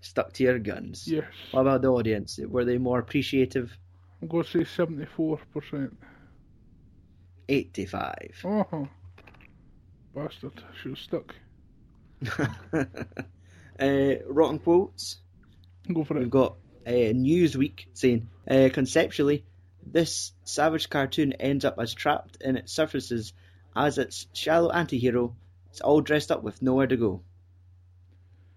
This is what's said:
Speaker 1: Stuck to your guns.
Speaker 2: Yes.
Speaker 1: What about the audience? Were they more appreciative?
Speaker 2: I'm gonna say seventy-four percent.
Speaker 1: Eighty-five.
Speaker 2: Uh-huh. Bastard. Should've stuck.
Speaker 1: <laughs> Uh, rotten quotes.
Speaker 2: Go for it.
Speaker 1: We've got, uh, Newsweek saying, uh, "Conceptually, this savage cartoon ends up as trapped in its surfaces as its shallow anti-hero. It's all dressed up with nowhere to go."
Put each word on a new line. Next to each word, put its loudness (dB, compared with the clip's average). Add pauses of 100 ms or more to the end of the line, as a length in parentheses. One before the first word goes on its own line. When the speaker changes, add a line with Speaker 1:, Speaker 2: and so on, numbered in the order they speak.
Speaker 1:
Stuck -6
to 0
your 4
guns. -8
Speaker 2:
Yes. -2 (260)
Speaker 1:
What 2
about 4
the 4
audience? 0 (100)
Were 0
they 0
more 0
appreciative? -2 (460)
Speaker 2:
I'm -10
gonna -2
say -2
seventy-four -4 (140)
percent. -8 (1600)
Speaker 1:
Eighty-five. -4
Speaker 2:
Uh-huh. -2 (1300)
Bastard. -10 (280)
Should've -12
stuck. -8 (880)
Speaker 1:
<laughs> -4 (800)
Uh, 2 (140)
rotten 2
quotes. 2 (720)
Speaker 2:
Go 0
for -4
it. -2
Speaker 1:
We've -2
got, 4 (300)
uh, -6 (220)
Newsweek 2
saying, 2 (240)
uh, 8
"Conceptually, 2 (420)
this -2 (120)
savage 0
cartoon 0
ends 0
up 0
as -4
trapped -4
in 0
its -10
surfaces -4 (420)
as 2
its -6
shallow 2
anti-hero. 0 (320)
It's -14
all 6
dressed 0
up 0
with -8
nowhere 4
to 2
go." 0 (1400)